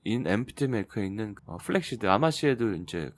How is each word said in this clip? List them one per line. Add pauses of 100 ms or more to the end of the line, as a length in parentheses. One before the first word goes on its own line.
인
엠프티
밀크에
있는, (100)
어,
플렉시드,
아마씨에도
이제